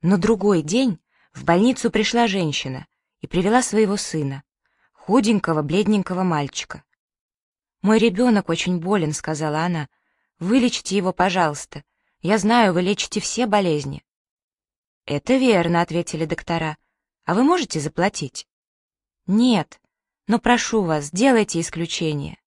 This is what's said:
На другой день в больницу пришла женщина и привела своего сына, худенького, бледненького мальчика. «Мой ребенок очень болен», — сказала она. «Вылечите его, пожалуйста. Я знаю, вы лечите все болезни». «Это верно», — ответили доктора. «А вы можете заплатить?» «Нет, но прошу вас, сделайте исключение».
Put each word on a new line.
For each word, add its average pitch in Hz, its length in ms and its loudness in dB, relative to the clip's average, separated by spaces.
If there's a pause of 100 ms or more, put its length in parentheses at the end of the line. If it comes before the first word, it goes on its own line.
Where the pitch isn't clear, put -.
На 185 160 2
другой 196 440 2
день 196 380 0 (340)
в 131 120 -12
больницу 220 440 2
пришла 233 380 0
женщина 151 600 -4 (340)
и - 60 -12
привела 202 340 2
своего 208 340 0
сына, 143 480 -6 (480)
худенького, 202 680 0
бледненького 185 640 0
мальчика. 151 600 -4 (960)
«Мой 214 180 4
ребенок 220 500 2
очень 175 300 -2
болен», — 165 340 -2
сказала 151 480 -4
она. 165 260 -4 (520)
«Вылечите 226 580 0
его, 185 160 0
пожалуйста. 175 720 -2 (380)
Я 202 160 2
знаю, 214 360 4
вы 180 80 2
лечите 202 400 -2
все - 240 -4
болезни». 156 580 -2 (1000)
«Это 143 300 0
верно», — 175 460 4
ответили 170 440 -4
доктора. 160 520 -6 (480)
«А 160 80 -2
вы 220 100 2
можете 294 360 0
заплатить?» 151 680 -6 (800)
«Нет, 214 560 2 (460)
но 226 120 2
прошу 226 440 0
вас, 156 220 -2
сделайте 208 540 2
исключение». 160 880 -6